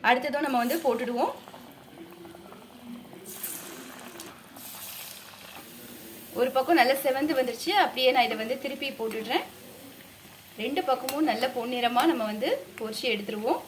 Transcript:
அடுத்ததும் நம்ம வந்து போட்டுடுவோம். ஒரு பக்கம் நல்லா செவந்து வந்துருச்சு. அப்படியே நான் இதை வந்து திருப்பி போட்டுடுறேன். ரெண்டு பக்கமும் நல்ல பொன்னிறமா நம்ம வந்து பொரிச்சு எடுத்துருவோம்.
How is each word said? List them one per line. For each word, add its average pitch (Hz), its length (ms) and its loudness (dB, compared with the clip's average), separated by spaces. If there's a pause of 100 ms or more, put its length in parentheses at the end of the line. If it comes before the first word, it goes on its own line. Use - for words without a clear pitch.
அடுத்ததும் 269 360 4
நம்ம 262 180 2
வந்து 262 220 2
போட்டுடுவோம். 240 480 2 (4000)
ஒரு 254 140 6
பக்கம் 269 260 6
நல்லா 254 140 8 (100)
செவந்து 277 340 2
வந்துருச்சு. 240 320 0 (120)
அப்படியே 254 320 4
நான் 240 140 6
இதை 220 120 0
வந்து 226 220 -2
திருப்பி 277 260 -4 (120)
போட்டுடுறேன். 220 440 -2 (1160)
ரெண்டு 285 260 0
பக்கமும் 269 420 2
நல்ல 226 140 2 (120)
பொன்னிறமா 240 540 2
நம்ம 240 200 2
வந்து 214 180 0 (300)
பொரிச்சு 220 340 -6
எடுத்துருவோம். 214 560 0